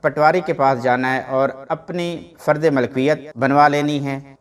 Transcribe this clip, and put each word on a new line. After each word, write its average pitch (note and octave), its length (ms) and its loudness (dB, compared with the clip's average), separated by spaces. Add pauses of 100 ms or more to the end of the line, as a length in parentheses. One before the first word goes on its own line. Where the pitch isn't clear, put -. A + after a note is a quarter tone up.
पटवारी D3+ 380 2
के E3 120 -4
पास C3+ 260 2
जाना B2+ 280 0
है C3 180 -2
और C3 260 0 (200)
अपनी E3+ 680 -8
फ़र्द D#3 280 0
मलकियत C3+ 720 0
बनवा C#3 320 4
लेनी D3 300 -2
है। C#3 200 -6 (220)